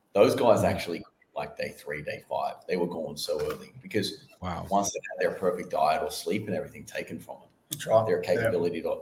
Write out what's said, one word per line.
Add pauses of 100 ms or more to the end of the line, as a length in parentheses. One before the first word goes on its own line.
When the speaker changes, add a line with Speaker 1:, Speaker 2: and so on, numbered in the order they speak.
(120)
Speaker 1:
Those
guys
Speaker 2:
Mm-hmm.
Speaker 1:
actually, (300)
like,
day
three,
day
five, (140)
they
were
gone
so
early (100)
because (160)
Speaker 2:
Wow.
Speaker 1:
once
they (100)
had
their
perfect
diet
or
sleep
and
everything
taken
from
them, (220)
Speaker 3:
That's
right.
Speaker 1:
their
Speaker 3:
Yeah.
Speaker 1:
capability
to,